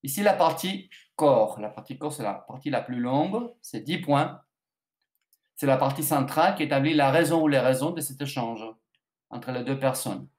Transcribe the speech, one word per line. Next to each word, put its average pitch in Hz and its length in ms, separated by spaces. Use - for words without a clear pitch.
Ici, 165 180
la 202 120
partie 185 560
corps. 117 420
La 107 120
partie - 280
corps, 151 140
c'est - 100
la 101 120
partie - 360
la 120 100
plus 123 200
longue, 190 600
c'est - 200
dix 127 180
points. 143 420
C'est 143 100
la 131 100
partie 139 280
centrale 156 500
qui 160 80
établit 143 320
la 143 160
raison 165 320
ou 151 60
les 139 100
raisons 131 320
de 165 100
cet 139 220
échange 113 420
entre 123 220
les 123 140
deux 135 120
personnes. 131 520